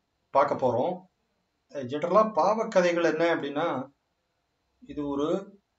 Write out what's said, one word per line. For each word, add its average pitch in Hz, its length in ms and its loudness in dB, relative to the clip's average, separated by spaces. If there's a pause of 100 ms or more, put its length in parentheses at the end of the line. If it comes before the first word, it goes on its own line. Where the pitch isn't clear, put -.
(300)
பார்க்க - 260 2
போறோம். 131 560 -2 (640)
அஹ், 139 100 -8
ஜெனரலா 175 480 2
பாவக்கதைகள் 175 720 2
என்ன 160 320 2
அப்படின்னா, 143 540 -4 (1000)
இது 143 200 -8
ஒரு 151 520 -4 (200)